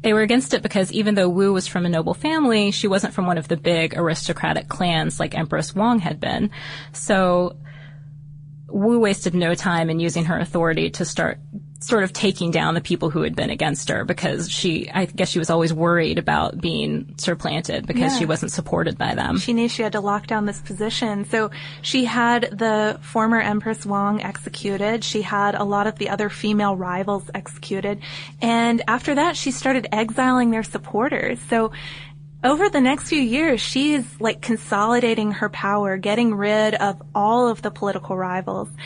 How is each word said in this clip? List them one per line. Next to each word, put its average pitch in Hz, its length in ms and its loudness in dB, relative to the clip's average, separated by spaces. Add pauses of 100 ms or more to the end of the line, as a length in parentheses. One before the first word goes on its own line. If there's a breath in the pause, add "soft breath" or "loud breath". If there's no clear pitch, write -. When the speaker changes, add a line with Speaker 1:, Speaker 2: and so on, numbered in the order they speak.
Speaker 1:
They 220 120 4
were 214 80 6
against 240 320 4
it 254 80 0
because 190 300 0
even 208 220 2
though 185 140 4
Wu 196 240 4
was 185 140 0
from 180 180 -2
a 175 60 2
noble 165 240 0
family, 240 560 2
she - 180 0
wasn't 190 240 2
from 185 140 0
one 175 100 2
of 156 120 -4
the 170 100 0
big 165 400 2
aristocratic 160 680 -2
clans 160 540 0
like 156 160 -4
Empress 151 380 -2
Wang 226 240 4
had 151 200 -2
been. - 320 -2 (440 loud breath)
So 180 640 2 (1080 loud breath)
Wu 220 300 2
wasted 196 360 2
no 175 200 2
time 165 360 0
in 165 100 0
using 170 240 0
her 160 140 0
authority 165 540 0
to 180 120 -4
start - 340 -2 (440)
sort 214 220 2
of 185 80 -4
taking 185 380 0
down 160 240 0
the 165 80 0
people 170 260 0
who 156 140 0
had 156 120 0
been - 140 -2
against - 400 -2
her, - 160 -2
because 165 460 -2
she, - 400 -2
I 185 160 0
guess - 240 -2
she - 80 0
was 160 100 0
always 165 240 2
worried 165 460 2
about 151 420 0
being - 560 -2
supplanted 160 680 -4
because - 260 2
Speaker 2:
Yeah. 254 60 0
Speaker 1:
she 165 80 0
wasn't 156 260 -2
supported - 460 -2
by - 160 -2
them. - 240 0
Speaker 2:
She 233 160 0
knew 233 120 2
she 240 160 -2
had 208 100 -2
to 214 80 0
lock 202 260 -2
down 214 180 0
this 202 160 -4
position. 208 640 -4
So 214 260 0 (300 loud breath)
she 262 240 2
had 240 480 2
the 214 480 2
former 226 400 2
Empress 214 460 -2
Wang 202 360 0
executed. 202 840 -4
She 214 180 -2
had 202 320 0
a 208 100 0
lot 202 220 0
of 214 100 -2
the 202 140 -4
other 202 180 0
female 208 480 0
rivals 185 580 -2
executed. 196 680 -6 (420 loud breath)
And 233 440 4
after 247 280 0
that, 302 240 2
she 277 120 -2
started 262 400 0
exiling 247 600 2
their 220 120 0
supporters. 233 760 -2 (100)
So 226 240 2 (680 loud breath)
over 302 280 4
the 285 100 2
next 254 300 2
few 302 100 2
years, 254 400 2
she's, 277 580 0
like, 220 220 -2
consolidating 220 880 2
her 208 200 -2
power, 202 480 0
getting 214 360 2
rid 214 400 2
of 196 280 0 (120)
all 226 340 4
of 220 120 -2
the 208 100 -4
political 190 460 -4
rivals, 185 540 -4 (140 loud breath)